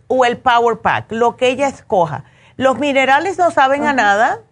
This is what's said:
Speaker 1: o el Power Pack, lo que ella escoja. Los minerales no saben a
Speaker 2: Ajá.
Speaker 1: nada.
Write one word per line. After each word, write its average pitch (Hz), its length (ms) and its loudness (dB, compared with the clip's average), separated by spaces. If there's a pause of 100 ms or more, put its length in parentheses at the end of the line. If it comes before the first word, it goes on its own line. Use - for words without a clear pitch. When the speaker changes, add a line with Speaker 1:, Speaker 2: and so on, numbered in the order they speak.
Speaker 1:
o 254 160 0
el 240 140 -2
Power 233 400 0
Pack, 131 340 -4
lo 226 240 0
que 247 120 0
ella 269 200 -2
escoja. 165 560 -4 (320)
Los 254 220 0
minerales 285 600 0
no 349 120 2
saben 277 320 0
a 302 60 -2
Speaker 2:
Ajá. 277 60 0
Speaker 1:
nada. 233 440 2 (140)